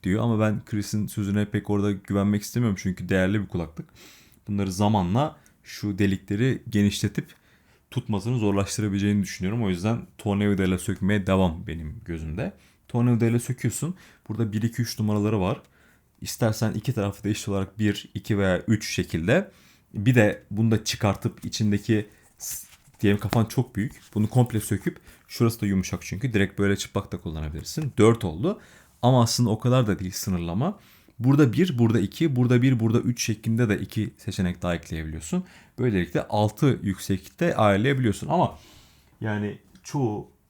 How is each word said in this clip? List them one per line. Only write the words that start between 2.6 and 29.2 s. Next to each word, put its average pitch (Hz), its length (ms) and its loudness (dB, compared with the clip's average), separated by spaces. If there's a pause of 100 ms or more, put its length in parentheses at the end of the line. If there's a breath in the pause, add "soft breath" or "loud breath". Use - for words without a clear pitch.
Çünkü 90 260 -4
değerli 95 320 2
bir 95 80 -6
kulaklık. 82 400 -8 (600 loud breath)
Bunları 101 240 -2
zamanla 104 640 2 (260 soft breath)
şu 101 360 -8
delikleri 101 680 0
genişletip 101 680 0 (560 soft breath)
tutmasını 117 480 -2
zorlaştırabileceğini 101 840 0
düşünüyorum. 98 420 -4
O 101 40 0
yüzden 104 380 -2 (120)
tornavidayla 98 600 2
sökmeye 98 480 -2
devam 92 400 2
benim 78 380 -8
gözümde. 82 480 -6 (360 soft breath)
Tornavidayla 120 520 2
söküyorsun. 131 540 -4 (340 loud breath)
Burada 107 240 -2
bir, 104 100 -2
iki, 117 200 -2
üç - 160 -6
numaraları 104 420 0
var. 95 220 0 (580 soft breath)
İstersen 110 520 -2
iki 107 200 -4
tarafı 101 320 -2
da 98 40 0
eşit 104 200 -4
olarak 98 300 -4
bir, 104 360 0
iki 101 240 -2
veya 95 200 2
üç 107 320 0
şekilde. 113 600 0 (440 loud breath)
Bir 107 200 2
de 107 360 4
bunu 110 200 2
da 107 140 2
çıkartıp - 600 -4
içindeki 104 640 0 (300 soft breath)
s-, - 280 -12 (340)
diyelim - 200 2
kafan 107 240 2
çok - 320 -4
büyük. 107 240 -6 (140)
Bunu 107 160 0
komple 117 300 2
söküp, - 400 -4 (280 loud breath)
şurası 113 320 0
da 107 60 -2
yumuşak 95 360 -2
çünkü. 123 300 -6
Direkt 98 260 0
böyle 98 180 0
çıplak - 360 -8
da 90 80 -10
kullanabilirsin. 80 800 -8
Dört 110 260 6
oldu. 104 360 -2 (420 loud breath)
Ama 123 200 6